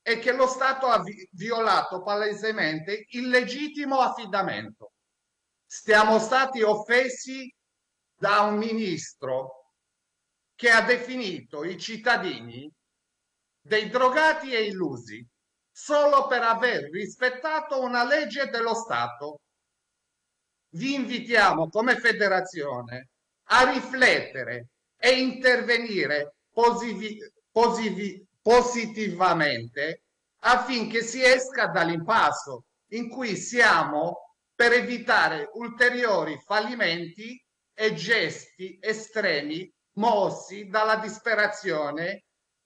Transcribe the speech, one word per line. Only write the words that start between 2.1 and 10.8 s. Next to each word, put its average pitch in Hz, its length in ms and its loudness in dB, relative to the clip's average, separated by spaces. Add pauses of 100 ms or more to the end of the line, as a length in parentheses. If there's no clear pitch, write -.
il 247 180 -6
legittimo 269 680 -2
affidamento. 190 920 -4 (760)
Stiamo 214 520 4
stati 262 440 0
offesi 247 920 -2 (600)
da 202 280 2
un 208 140 2
ministro 170 1160 -6 (840)
che 240 160 2
ha 226 120 8